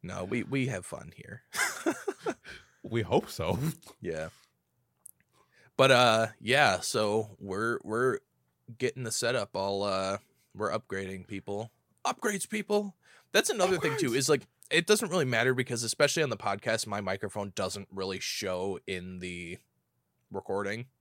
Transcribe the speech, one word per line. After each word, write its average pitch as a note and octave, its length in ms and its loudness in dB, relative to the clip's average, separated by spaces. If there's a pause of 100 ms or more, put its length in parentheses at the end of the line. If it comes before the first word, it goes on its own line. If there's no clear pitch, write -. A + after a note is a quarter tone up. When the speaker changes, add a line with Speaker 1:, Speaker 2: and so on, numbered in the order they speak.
Speaker 1:
No, F#2 220 -8
we, A2 200 -2
we C3 240 -2
have G#2+ 180 -4
fun - 300 -12
here. - 280 -18 (420)
<laughs> - 100 0 (840)
Speaker 2:
We A2+ 200 -2
hope - 280 2
so. F2 300 -2 (420)
Speaker 1:
Yeah. D#2+ 280 -6 (1500)
But, C3+ 160 8
uh, A#2 360 8 (120)
yeah, A#2 400 4
so G#2+ 580 0
we're, G#2 460 -4
we're A2+ 360 0 (580)
getting B2+ 260 -2
the A2+ 80 -4
setup A#2+ 420 -2
all, G2 300 -2
uh, G2 360 0 (360)
we're G2+ 160 -2
upgrading F#2+ 560 -6
people. G2+ 440 -8 (360)
Upgrades, G#3+ 420 -2
people. G#3 460 -2 (380)
That's - 160 4
another F#3 280 2
thing, D3+ 200 0
too, C#3 140 2
Speaker 2:
Upgrades. A2+ 40 0
Speaker 1:
is, C3+ 140 2
like, D3 180 2 (240)
it E3 160 2
doesn't G#3 220 4
really D#3+ 160 2
matter B2 280 4
because, B2 300 -2
especially C#3+ 400 2
on C#3 60 0
the A2 80 -4
podcast, G#2+ 500 -2
my G#2 140 -4
microphone G2 520 -4
doesn't G2 380 -4
really F#2+ 300 -4
show F#2 680 -4
in F#2 320 -6
the F2 380 -8 (760)
recording. G2+ 540 -4 (160)